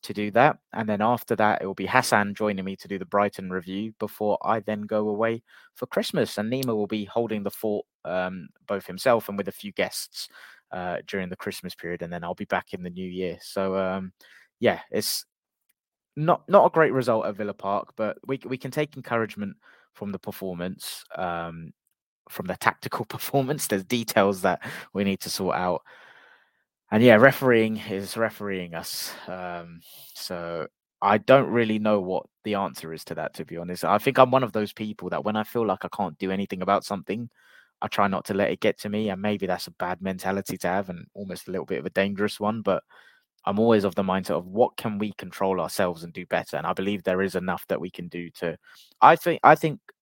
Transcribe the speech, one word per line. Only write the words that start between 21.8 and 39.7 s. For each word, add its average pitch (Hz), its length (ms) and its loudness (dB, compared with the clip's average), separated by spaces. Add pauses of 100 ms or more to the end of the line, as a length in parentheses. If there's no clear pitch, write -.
from - 180 -10
the 90 100 -6
tactical - 480 -2
<laughs> - 40 -12
performance. 139 580 -2
There's 98 180 0
details 101 580 2
that 92 200 2 (300)
we 101 120 -2
need 98 160 0
to - 100 -8
sort 92 260 -2
out. 90 260 -2 (1080)
And 110 120 6
yeah, 123 120 12
refereeing 113 640 6
is 98 380 -8
refereeing 98 580 -6
us. - 380 -8 (140)
Um, 87 540 -10 (340)
so 85 520 -8 (360)
I 101 160 6
don't 127 300 8
really 110 300 2
know 107 220 4
what 92 260 -4 (180)
the 104 100 -2
answer 90 380 -4
is 80 120 -12
to 85 120 -10
that, 80 180 -6
to 80 100 -10
be 82 120 -12
honest. 87 280 -8
I 92 140 4
think 131 200 2
I'm 127 120 8
one 131 140 4
of 107 80 -6
those 104 200 -2
people 104 380 -8
that 78 140 -4
when 107 120 -2
I 107 80 0
feel 117 220 -2
like 95 180 0
I 87 120 -6
can't 87 220 -6
do 95 120 -2
anything 95 320 -4
about 98 220 2
something, 104 440 -6 (540)
I - 60 -4
try 101 180 2
not 95 200 0
to 107 80 -4
let 98 160 2
it - 100 -4
get 107 200 2
to 107 80 -8
me. 104 220 -2
And 95 100 -4
maybe 101 260 -2
that's 90 200 -2
a 85 60 -16